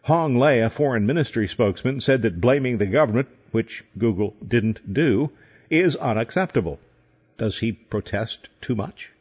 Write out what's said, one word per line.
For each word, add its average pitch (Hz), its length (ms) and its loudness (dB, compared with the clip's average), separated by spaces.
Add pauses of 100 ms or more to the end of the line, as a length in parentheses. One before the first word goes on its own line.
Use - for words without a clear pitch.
Hong 156 340 2
Lei, 131 240 4
a 113 100 2
foreign 127 340 0
ministry 120 440 0
spokesman, 123 520 0
said 135 220 2
that 92 180 -2
blaming 127 380 2
the 101 80 0
government, 123 400 2 (240)
which - 320 -4 (160)
Google 104 380 0 (100)
didn't 107 480 -2
do, 139 360 2 (380)
is 156 280 2
unacceptable. 110 840 -2 (600)
Does 110 200 -4
he 113 140 -2
protest - 760 -8 (120)
too - 140 -4
much? - 360 -8 (100)